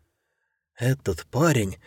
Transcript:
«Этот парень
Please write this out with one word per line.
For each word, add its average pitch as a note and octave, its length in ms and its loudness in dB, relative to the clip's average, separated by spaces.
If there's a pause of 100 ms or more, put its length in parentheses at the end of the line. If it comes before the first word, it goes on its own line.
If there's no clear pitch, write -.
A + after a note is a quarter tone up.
(760)
«Этот B2 480 -2
парень A#2+ 600 0